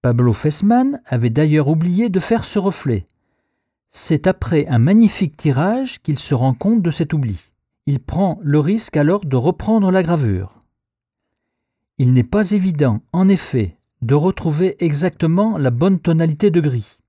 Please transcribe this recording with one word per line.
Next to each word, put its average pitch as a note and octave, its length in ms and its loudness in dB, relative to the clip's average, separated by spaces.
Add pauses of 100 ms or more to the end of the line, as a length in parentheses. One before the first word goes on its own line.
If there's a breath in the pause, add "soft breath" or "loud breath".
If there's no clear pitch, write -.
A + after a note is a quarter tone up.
Pablo A#2+ 300 2
Fessman A#3 720 0
avait A#2+ 240 -2
d'ailleurs D3 380 2
oublié F3 420 0
de F3+ 100 0
faire A3+ 240 -2
ce - 140 -4
reflet. C3+ 480 -4 (840)
C'est - 380 -2
après D#3 400 0
un B2 120 0
magnifique F#3+ 580 2
tirage F#3+ 680 -2
qu'il D3 160 -4
se - 160 -2
rend B2+ 180 2
compte G#3+ 300 0
de E3 80 0
cet D3+ 220 -4
oubli. A#2+ 360 -4 (380)
Il C#3+ 140 -2
prend F3+ 420 -2
le D3+ 180 2
risque F#3+ 360 -2
alors F3 280 2
de C3 120 -2
reprendre F#3 540 0
la F#3 120 2
gravure. A#2+ 540 -2 (1400)
Il B2+ 140 4
n'est B2+ 100 4
pas G3+ 280 0
évident, D3+ 500 0 (120)
en F#3 160 2
effet, B2+ 460 -2 (280)
de A#2+ 120 0
retrouver E3 720 0
exactement E3+ 720 0
la C3+ 140 0
bonne F3 280 2
tonalité E3 520 0
de E3+ 100 2
gris. B2+ 380 -4 (100)